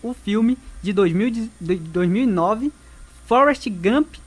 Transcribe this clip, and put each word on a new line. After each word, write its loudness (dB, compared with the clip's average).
o -8
filme 0
de -4
dois 2
mil, 0
de -4
dois -2
mil 0
e 2
nove, 0
Forrest 2
Gump, 0